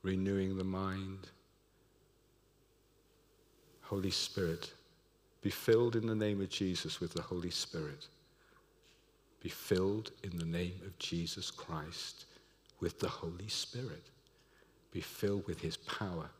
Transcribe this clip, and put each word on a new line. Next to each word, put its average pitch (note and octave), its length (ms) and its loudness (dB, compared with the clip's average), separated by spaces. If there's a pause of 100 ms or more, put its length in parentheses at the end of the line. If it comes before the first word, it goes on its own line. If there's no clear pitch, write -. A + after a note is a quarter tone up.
Renewing F#2+ 520 4
the F#2 60 0
mind. F#2+ 640 -2 (2500)
Holy F#2+ 300 0
Spirit, - 600 0 (720)
be - 80 2
filled A#2 460 6
in A2+ 100 2
the A2+ 80 4
name G#2+ 260 4
of F#2+ 80 2
Jesus F2+ 520 0
with E2+ 120 -2
the E2 100 -2
Holy F2 280 -2
Spirit. - 560 -4 (1400)
Be F#2 60 -6
filled G2+ 640 2 (100)
in F2 140 -4
the E2 80 0
name F2 420 -2
of F#2 140 -12
Jesus - 500 -2
Christ - 760 -8 (520)
with - 220 -2
the F#2 80 2
Holy F2+ 400 -6
Spirit. - 560 -4 (880)
Be F2 80 -2
filled G2+ 480 0
with E2 120 -4
his D#2+ 160 -2
power. E2+ 640 -4